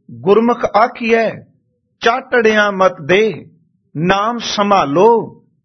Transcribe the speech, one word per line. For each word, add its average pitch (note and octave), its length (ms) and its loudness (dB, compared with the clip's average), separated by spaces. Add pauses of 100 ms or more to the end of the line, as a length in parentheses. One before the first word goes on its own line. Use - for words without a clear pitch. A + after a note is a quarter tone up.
(120)
ਗੁਰਮੁਖ G3+ 540 0
ਆਖੀਐ, A3+ 640 0 (720)
ਚਾਟੜਿਆਂ A3+ 720 0
ਮਤ F#3+ 300 0
ਦੇ, F3 480 -2 (480)
ਨਾਮ G3 400 -2
ਸੰਭਾਲੋ, G3+ 1080 0 (220)